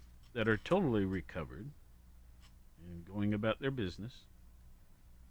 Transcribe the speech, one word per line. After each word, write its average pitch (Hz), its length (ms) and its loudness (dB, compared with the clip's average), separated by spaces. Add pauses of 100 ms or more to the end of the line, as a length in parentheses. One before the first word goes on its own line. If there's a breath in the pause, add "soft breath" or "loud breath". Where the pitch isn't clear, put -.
(340)
that 113 160 2
are 110 80 6
totally 127 480 4
recovered 92 640 -4 (1160)
and 85 200 -10
going 101 280 0
about 107 280 2
their 135 100 0
business. 110 420 -4 (1160)